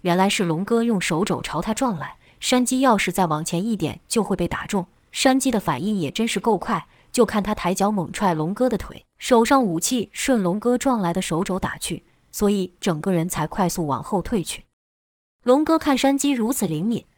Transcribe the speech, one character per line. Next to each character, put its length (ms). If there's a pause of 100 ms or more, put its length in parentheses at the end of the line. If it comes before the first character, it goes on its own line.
原 140
来 120
是 160
龙 200
哥 200
用 160
手 240
肘 180
朝 180
他 140
撞 220
来， 220 (200)
山 260
鸡 160
要 160
是 140
再 160
往 180
前 200
一 120
点 300
就 160
会 140
被 100
打 180
中。 220 (240)
山 300
鸡 100
的 80
反 260
应 140
也 120
真 160
是 120
够 180
快， 300 (240)
就 160
看 160
他 100
抬 220
脚 160
猛 220
踹 200
龙 220
哥 140
的 100
腿， 260 (140)
手 260
上 200
武 160
器 320
顺 280
龙 200
哥 180
撞 220
来 120
的 80
手 220
肘 160
打 200
去， 260 (260)
所 180
以 320
整 200
个 100
人 180
才 160
快 240
速 200
往 120
后 220
退 220
去。 220 (760)
龙 200
哥 160
看 200
山 180
鸡 140
如 240
此 120
灵 200
敏， 180 (140)